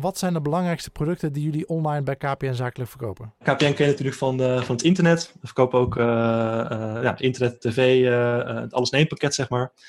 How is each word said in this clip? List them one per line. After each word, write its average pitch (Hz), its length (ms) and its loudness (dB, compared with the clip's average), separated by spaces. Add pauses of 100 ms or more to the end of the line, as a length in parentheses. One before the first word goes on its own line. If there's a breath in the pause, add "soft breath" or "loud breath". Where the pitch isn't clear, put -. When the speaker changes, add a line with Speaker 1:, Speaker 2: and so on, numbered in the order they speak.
Speaker 1:
Wat 185 180 -4
zijn 185 140 -2
de 165 80 0
belangrijkste 165 500 -2
producten 156 420 -4
die 147 120 -4
jullie 156 240 -4
online 151 340 -2
bij 139 140 -4
K 139 220 -4
P - 40 -8
N 135 100 -2
Zakelijk 123 380 -6
verkopen? 110 520 -10
Speaker 2:
K 139 140 2
P - 40 -10
N 147 120 4
ken 147 120 2
je 143 60 4
natuurlijk 139 260 -2
van, 131 260 -2
eh, 127 200 2
van 123 120 -2
het 120 100 -4
internet. 170 560 4
We - 60 -14
verkopen 127 320 2
ook, 123 180 2
eh, 117 80 2 (680)
eh, 110 320 -6
ja, 113 160 -2
internet, 123 420 -2
tv, 120 160 -2
eh, 123 640 4
eh, 117 200 -6
het 120 120 -10
alles-in-één 135 340 2
pakket, 147 280 -2
zeg 131 140 -4
maar. 123 240 -2 (160 loud breath)